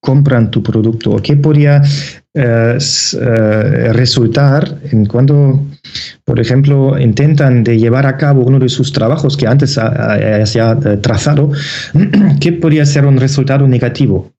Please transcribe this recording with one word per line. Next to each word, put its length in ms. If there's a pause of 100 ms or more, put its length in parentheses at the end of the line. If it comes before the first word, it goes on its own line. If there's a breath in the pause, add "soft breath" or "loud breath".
compran 500
tu 120
producto 480
o 100
qué 160
podría 440 (560 loud breath)
eh, 400
s-, 420
eh, 760
resultar 840 (120)
en 140
cuando, 540 (640 loud breath)
por 160
ejemplo, 600
intentan 640
de 140
llevar 280
a 100
cabo 300
uno 140
de 100
sus 220
trabajos 440
que 120
antes 300
ha-, 640
ha-, 40
se 160
ha, 120
eh, 240
trazado, 540 (420 loud breath)
<clears throat> 460
¿qué 140
podría 320
ser 200
un 120
resultado 500
negativo? 720